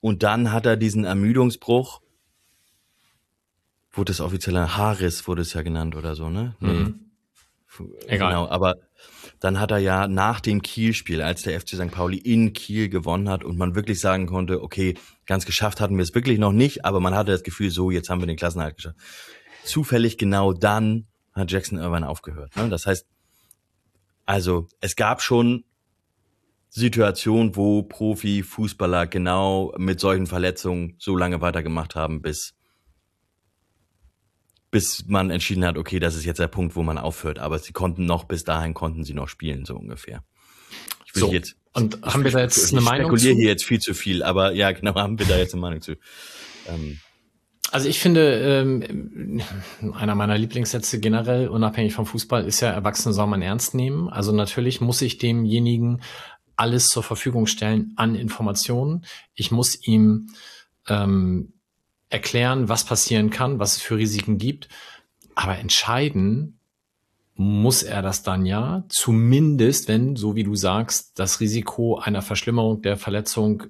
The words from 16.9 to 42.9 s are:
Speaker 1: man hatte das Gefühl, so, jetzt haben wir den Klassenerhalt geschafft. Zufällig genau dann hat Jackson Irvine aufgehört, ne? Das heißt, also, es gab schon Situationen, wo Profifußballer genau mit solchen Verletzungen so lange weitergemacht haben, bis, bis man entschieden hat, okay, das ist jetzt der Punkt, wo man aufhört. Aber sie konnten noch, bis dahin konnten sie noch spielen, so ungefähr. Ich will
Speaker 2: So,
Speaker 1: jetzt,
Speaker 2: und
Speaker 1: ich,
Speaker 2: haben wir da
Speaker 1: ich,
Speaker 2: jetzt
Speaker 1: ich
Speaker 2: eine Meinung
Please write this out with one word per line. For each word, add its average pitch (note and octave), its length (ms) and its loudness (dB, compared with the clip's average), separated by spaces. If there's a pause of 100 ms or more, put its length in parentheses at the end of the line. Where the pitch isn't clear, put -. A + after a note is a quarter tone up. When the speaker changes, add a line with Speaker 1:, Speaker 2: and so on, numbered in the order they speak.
Speaker 1:
man F#2 160 2
hatte G#2 160 2
das F#2 120 0
Gefühl, F2+ 280 -4
so, F#2 200 0
jetzt F2 180 -2
haben F2+ 120 -2
wir F2 60 -4
den D#2+ 100 -4
Klassenerhalt E2 400 -4
geschafft. D#2+ 200 -14 (680)
Zufällig A#2 520 2
genau G2 360 4
dann G#2+ 540 2 (260)
hat F#2 180 -4
Jackson F#2+ 280 -4
Irvine E2+ 280 -2
aufgehört, D#2 480 -10
ne? A2 140 -2
Das F2 160 -4
heißt, F#2+ 220 0 (1200)
also, F2+ 400 0 (120)
es G2+ 160 -4
gab A2+ 260 0
schon A#2+ 440 2 (1040)
Situationen, A2 840 2
wo G#2 280 2
Profifußballer G2+ 1200 -2
genau F#2+ 680 0
mit F#2 220 0
solchen F#2+ 280 2
Verletzungen F2+ 680 -2
so G2 180 -2
lange F2+ 260 0
weitergemacht E2 540 -4
haben, D#2 260 -4
bis, D2+ 320 -8 (2250)
bis - 360 -2
man F#2+ 220 2
entschieden F2+ 340 -2
hat, F2 140 0
okay, E2 220 -4
das E2 160 0
ist D#2 100 -6
jetzt E2 140 -4
der E2+ 80 0
Punkt, F2 280 -4
wo E2+ 80 -2
man D#2+ 140 -2
aufhört. D#2 420 -6
Aber D2+ 200 -4
sie - 120 -16
konnten F2+ 340 -4
noch, E2+ 200 0
bis E2+ 180 -6
dahin D#2+ 300 -2
konnten D#2+ 300 -6
sie C#2+ 100 -12
noch C#2+ 160 -8
spielen, C#2 340 -8
so B1+ 120 -12
ungefähr. A1+ 480 -16 (840)
Ich - 100 -12
will F#2+ 60 2
Speaker 2:
So, G2 100 4
Speaker 1:
jetzt, F2 240 -4 (180)
Speaker 2:
und A2 260 0
Speaker 1:
ich, - 40 -18
Speaker 2:
haben C#3 200 0
wir C3+ 80 2
da B2+ 80 2
Speaker 1:
ich, B2 40 4
Speaker 2:
jetzt B2 220 2
Speaker 1:
ich - 60 2
Speaker 2:
eine C3 100 4
Meinung B2+ 300 2